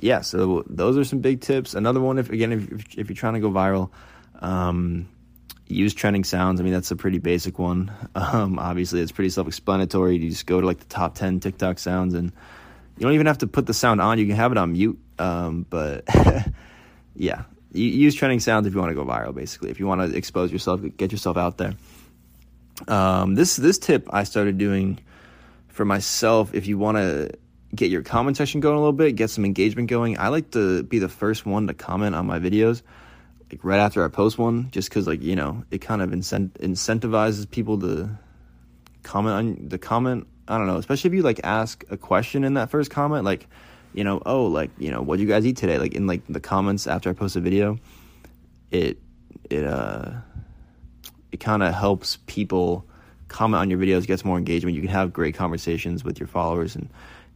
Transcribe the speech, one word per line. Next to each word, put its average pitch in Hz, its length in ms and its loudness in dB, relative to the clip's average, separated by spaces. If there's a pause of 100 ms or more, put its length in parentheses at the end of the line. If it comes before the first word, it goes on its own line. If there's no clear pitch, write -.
yeah, 113 220 2
so 92 460 0
those 92 280 2
are 139 80 2
some 131 140 -4
big 131 240 0
tips. 135 320 -2
Another 120 260 0
one, 131 180 0
if, 123 120 -2
again, 113 200 0
if, 107 220 -4
if, - 260 -12
if 104 120 -6
you're 95 60 -8
trying 113 180 -2
to 110 60 -2
go 104 100 2
viral, 95 400 2 (500)
um, 87 680 -2 (580)
use 101 260 2
trending 101 320 2
sounds. 92 360 2
I 90 40 0
mean, 92 80 2
that's 90 180 -2
a 87 60 -4
pretty 92 220 0
basic 87 400 0
one. 90 340 -2 (120)
<laughs> - 100 -12
Um, 98 440 0
obviously, 87 440 -2
it's 82 100 -4
pretty 95 160 0
self-explanatory. 95 880 0
You 82 140 -2
just - 160 -8
go 90 140 2
to, 92 60 2
like, 90 120 0
the - 80 -20
top - 280 -4
ten 92 260 -2
TikTok 92 380 -4
sounds, 92 360 -2
and 87 180 -2 (640)
you - 60 -10
don't 127 100 4
even 156 140 4
have 151 120 2
to 117 80 -4
put 127 200 0
the 110 80 0
sound 110 260 4
on. 110 180 4
You 107 80 4
can 101 100 2
have 117 140 4
it 117 80 2
on 85 140 2
mute. 98 260 0 (200)
Um, 87 500 -2
but, 76 400 -4
<laughs> - 1080 0
yeah, - 280 -4 (300)
you, 110 140 0
use 143 280 6
trending 131 260 2
sounds 107 260 2
if 95 60 -2
you 98 80 0
wanna 85 140 0
go 71 100 -4
viral, 60 300 -4
basically. - 360 -10
If - 80 -10
you 98 80 -4
wanna 92 200 0
expose 90 440 -2
yourself, 92 300 -2 (160)
get 95 160 -2
yourself 98 240 -2
out 87 220 -2
there. 101 160 -4 (1120)
Um, 95 460 2
this, 165 220 2
this 151 200 2
tip - 340 0
I 101 140 0
started 101 320 0
doing 98 440 0 (680)
for - 160 -4
myself, 101 720 2
if 95 140 -4
you 101 100 0
wanna 98 520 0 (440)
get 95 160 2
your 90 120 0
comment 127 340 0
section 143 240 -2
going 147 160 4
a - 20 2
little 151 140 4
bit, 139 240 4
get 110 120 2
some 107 160 -2
engagement 104 440 2
going, 117 300 0
I 95 100 0
like 156 240 -2
to 92 320 2
be 117 160 0
the 92 80 0
first 107 360 -2
one 104 220 0
to - 80 -4
comment 101 400 -2
on 87 120 -2
my 87 120 -2
videos, 107 440 4 (680)
like, - 140 -12
right 95 160 4
after 104 240 4
I 78 40 2
post 104 300 2
one, 117 320 0
just 95 180 -4
'cause, 98 200 -2
like, 80 120 -2
you 80 140 -2
know, 71 380 -2
it - 80 -2
kind 110 200 -2
of 90 100 -2
incent-, 95 500 -2
incentivizes 107 880 0
people 107 300 -2
to 95 280 -4 (920)
comment 104 320 -2
on 107 340 -4
the 90 100 -6
comment. 120 500 -2 (180)
I 113 120 -2
don't 98 100 0
know, 92 80 0
especially 139 320 0
if 175 60 0
you, 190 80 4
like, 123 200 2
ask 110 480 -2
a 101 60 -8
question 120 480 0
in 135 100 2
that 123 160 -2
first 147 220 0
comment, 143 320 0
like, 95 240 -2 (440)
you 101 120 -4
know, 98 200 0
"Oh, 127 220 2
like, 78 320 0
you 73 140 -4
know, 58 100 -4
what'd 76 180 0
you 104 80 2
guys 107 160 4
eat 123 120 2
today?" 82 220 2
Like, 69 160 -2
in, 98 120 0
like, 90 220 -2
the - 120 -6
comments 98 460 0
after - 240 -2
I 90 40 -2
post 98 200 -4
a 90 60 -2
video, 101 380 2 (920)
it, 82 300 -2 (500)
it, 73 140 0
uh, 58 480 -4 (1200)
it - 80 -8
kinda 101 320 2
helps 98 540 0
people 92 600 0 (420)
comment 107 320 2
on 95 100 2
your 92 100 0
videos, 92 260 2
gets 92 180 -2
more 92 140 0
engagement. 85 380 0
You 76 60 -4
can 90 80 -2
have 95 220 0
great 82 220 -2
conversations 85 720 -4
with - 160 -6
your - 80 -10
followers, 85 480 -2
and - 120 -10 (480)